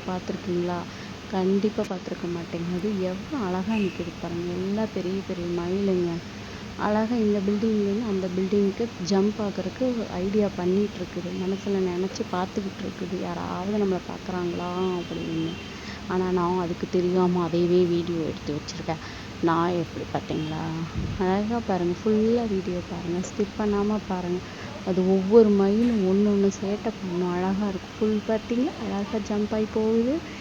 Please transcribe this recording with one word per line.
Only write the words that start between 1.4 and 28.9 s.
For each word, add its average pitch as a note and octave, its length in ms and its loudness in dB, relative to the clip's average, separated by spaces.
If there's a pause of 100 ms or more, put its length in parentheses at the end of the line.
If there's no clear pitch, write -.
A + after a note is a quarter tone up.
பார்த்திருக்க F#3 440 -6
மாட்டீங்க. E3+ 480 -4
அது F3+ 140 -2 (120)
எவ்வளவு G3 440 -4
அழகா F#3 280 0
நிக்குது F3+ 480 -2
பாருங்க. E3+ 320 -4
எல்லாம் G3+ 400 -2
பெரிய F#3 340 -2
பெரிய F3+ 280 -4
மயிலுங்க. F3+ 560 2 (680)
அழகா G#3+ 360 2
இந்த G#3 240 4
பில்டிங்லேருந்து G#3 680 2
அந்த F#3+ 180 0
பில்டிங்க்கு F#3+ 580 2 (220)
ஜம்ப் G3+ 320 4
ஆகுறதுக்கு G3 460 -2 (280)
ஐடியா G3 420 2
பண்ணிட்டு F#3+ 400 2
இருக்குது. F3 420 -6
மனசுல F#3+ 460 0
நினைச்சு F#3 380 -2 (100)
பார்த்துக்கிட்டு F#3+ 500 -4
இருக்குது, F#3+ 420 -6
யாராவது F3 540 -4
நம்மளை F#3+ 220 2
பார்க்கறாங்களா F3 680 -4 (240)
அப்படின்னு. E3 580 -4 (560)
ஆனா, F#3 240 0
நான் F3+ 280 2
அதுக்கு F3 320 -4
தெரியாம F3+ 560 4
அதையவே F3 400 4
வீடியோ E3+ 320 0
எடுத்து D3+ 340 -4
வச்சிருக்கேன். D#3 500 -6 (400)
நான் E3+ 260 4
எப்படி, E3+ 400 -2
பார்த்தீங்களா? D#3 540 -4 (560)
அழகா G#3 480 2
பாருங்க, F3+ 260 2
ஃபுல்லா A3 540 4
வீடியோ F#3 400 -2
பாருங்க, E3+ 340 -4
ஸ்கிப் - 380 -4
பண்ணாம G#3 480 2
பாருங்க. F3+ 320 -2 (480)
அது F#3 240 4
ஒவ்வொரு G3+ 380 8
மயிலும் G#3 560 4
ஒண்ணு G3+ 240 6
ஒண்ணு G3+ 200 6
சேட்டை G#3 440 -4
பண்ணும், F3+ 400 -2
அழகா F#3+ 340 0
இருக்கும். F#3 300 -6
ஃபுல் G#3+ 300 2
பார்த்தீங்களா? A#3 540 0
அழகா G3 360 -2 (100)